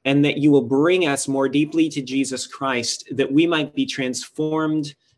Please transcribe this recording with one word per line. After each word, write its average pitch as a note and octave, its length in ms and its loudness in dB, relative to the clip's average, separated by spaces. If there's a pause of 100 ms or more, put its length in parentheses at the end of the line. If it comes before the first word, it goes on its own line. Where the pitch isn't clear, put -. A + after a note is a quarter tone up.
and C#3+ 200 4
that D3 140 0
you D3 140 4
will C#3 100 6
bring D#3 420 2
us C#3 220 -2
more C3+ 220 0
deeply D3+ 400 0
to C#3+ 120 -6
Jesus B2+ 460 -4
Christ, B2+ 640 -4
that C3+ 220 -2
we D#3 120 4
might D#3 300 0
be C3+ 100 0
transformed D#3 1120 -4 (240)